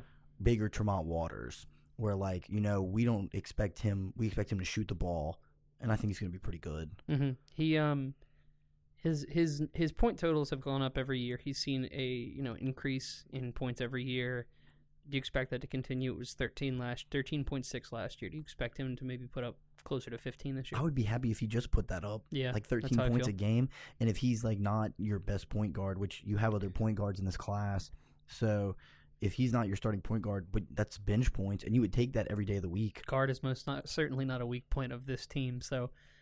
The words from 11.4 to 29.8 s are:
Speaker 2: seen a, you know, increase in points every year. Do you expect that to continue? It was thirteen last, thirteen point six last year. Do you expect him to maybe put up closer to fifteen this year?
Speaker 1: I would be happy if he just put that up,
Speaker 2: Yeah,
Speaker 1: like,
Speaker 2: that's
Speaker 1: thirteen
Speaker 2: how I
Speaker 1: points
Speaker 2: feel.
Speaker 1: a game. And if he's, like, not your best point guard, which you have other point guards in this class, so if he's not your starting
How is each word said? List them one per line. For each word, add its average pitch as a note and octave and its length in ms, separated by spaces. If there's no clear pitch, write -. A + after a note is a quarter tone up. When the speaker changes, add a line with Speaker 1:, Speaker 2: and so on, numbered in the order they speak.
Speaker 2:
seen C3 340
a, C3 140
you B2+ 360
know, A#2+ 120
increase C3 800
in B2+ 180
points B2 300
every B2 200
year. B2+ 440
Do C#3 100
you - 20
expect C3+ 320
that B2 100
to C3+ 60
continue? C3 460
It E2+ 40
was B2 160
thirteen B2+ 460
last, B2 320
thirteen C#3 340
point C3 220
six - 260
last A2+ 300
year. G2 80
Do D3+ 80
you - 20
expect - 380
him C3 180
to B2+ 80
maybe B2+ 220
put B2+ 180
up A#2 140
closer - 240
to A#2 80
fifteen C3+ 380
this C3 180
year? A#2 60
Speaker 1:
I C3 40
would D#3 120
be C3 80
happy A2+ 280
if A2 80
he A2 80
just A2+ 240
put - 180
that F2+ 140
up, G#2 280
Speaker 2:
Yeah, C3 220
Speaker 1:
like, G#2+ 100
Speaker 2:
that's - 80
Speaker 1:
thirteen A#2+ 260
Speaker 2:
how B2 80
I B2+ 60
Speaker 1:
points B2 160
Speaker 2:
feel. A2 80
Speaker 1:
a - 20
game. A2 320
And A#2 80
if G#2 80
he's, A#2+ 260
like, A2 160
not G#2+ 380
your G#2 220
best - 320
point G#2 240
guard, F#2+ 240
which G2 260
you G#2 140
have A2 160
other G2 160
point G#2+ 260
guards G2+ 220
in F#2+ 80
this F2+ 100
class, G2+ 540
so G#2 480
if G2 140
he's B2+ 180
not A#2 160
your G2+ 80
starting G#2 240